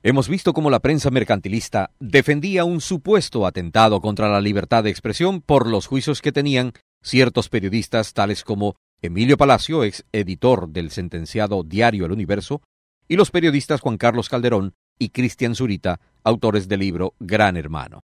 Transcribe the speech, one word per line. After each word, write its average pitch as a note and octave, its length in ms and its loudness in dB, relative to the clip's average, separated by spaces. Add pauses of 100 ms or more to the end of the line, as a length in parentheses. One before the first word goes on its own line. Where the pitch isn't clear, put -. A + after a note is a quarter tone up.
Hemos C3+ 220 2
visto F3 240 0
cómo D3+ 160 0
la B2 120 2
prensa D3 280 0
mercantilista G#2+ 800 -2 (100)
defendía D3 640 2
un F3 160 0
supuesto C#3+ 680 0
atentado G2 540 2
contra G#2 280 -2
la G2+ 100 2
libertad G#2 440 0
de G#2 80 0
expresión E3+ 500 -2
por C3+ 240 4
los A2 220 -2
juicios C3+ 340 -2
que C#3+ 100 -2
tenían C3 420 -2 (280)
ciertos B2 480 2
periodistas G#2+ 640 -2
tales G2+ 300 -2
como G#2 320 -4 (260)
Emilio A2 340 2
Palacio, C#3 480 2
ex - 280 -6
editor F#2+ 580 0
del D#2+ 220 -8
sentenciado F#2 720 -6
diario G2 420 0
El E2 60 -4
Universo, G#2 500 -4 (460)
y E3 80 0
los G3+ 160 4
periodistas D#3 500 0
Juan A2+ 160 -4
Carlos A#2 320 0
Calderón A#2 460 -2 (240)
y A2 100 -2
Cristian A#2+ 460 -2
Zurita, G2 440 -2 (240)
autores G#2+ 440 0
del G2 140 -2
libro F#2 380 -4
Gran G2 380 2
Hermano. D2+ 480 -10